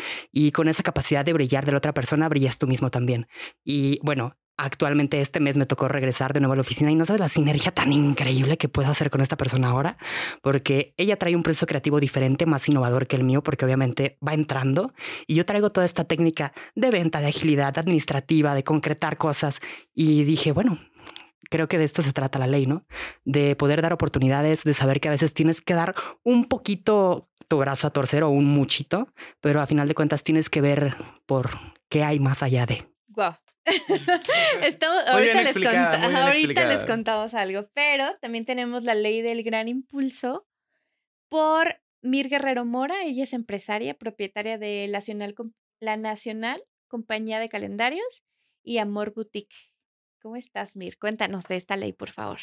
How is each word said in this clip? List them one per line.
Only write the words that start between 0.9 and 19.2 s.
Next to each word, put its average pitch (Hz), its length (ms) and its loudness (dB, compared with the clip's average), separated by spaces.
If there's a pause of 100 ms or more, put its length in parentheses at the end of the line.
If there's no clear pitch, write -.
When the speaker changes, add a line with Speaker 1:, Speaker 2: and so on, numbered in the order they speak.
Speaker 1:
de 170 80 2
brillar 139 320 2
de 143 80 0
la 139 60 2
otra 151 160 0
persona, 151 340 0
brillas 135 300 2
tú 143 80 -2
mismo 127 240 0
también. 123 380 -2 (360)
Y 139 380 0
bueno, 135 340 -2 (200)
actualmente 143 640 0
este 143 180 -2
mes 143 180 2
me 139 80 4
tocó 135 220 0
regresar 131 460 0
de 143 80 0
nuevo 135 140 2
a - 20 0
la 135 60 2
oficina 147 280 2
y 156 60 4
no 165 80 4
sabes 196 160 2
la 170 80 2
sinergia 151 440 2
tan - 200 2
increíble 139 680 2
que 147 100 -2
puedo 139 220 0
hacer 147 200 0
con 135 100 0
esta 135 160 0
persona 127 320 0
ahora, 131 280 0 (460)
porque 139 540 0
ella 196 200 2
trae 175 200 2
un 170 80 0
proceso 165 220 2
creativo 147 340 0
diferente, 135 440 2
más 156 240 2
innovador 127 380 2
que - 80 -2
el 127 80 2
mío, 131 220 2
porque 135 200 -2
obviamente 131 640 0
va 151 80 0
entrando 151 580 0 (360)
y 156 80 0
yo 175 100 4
traigo 208 240 0
toda 185 160 2
esta 170 180 -2
técnica 160 480 0 (220)
de 254 160 0
venta, 165 300 0
de 147 80 0
agilidad, 143 500 0
administrativa, 151 800 2
de 139 80 -2
concretar 151 540 -2
cosas 147 420 0 (340)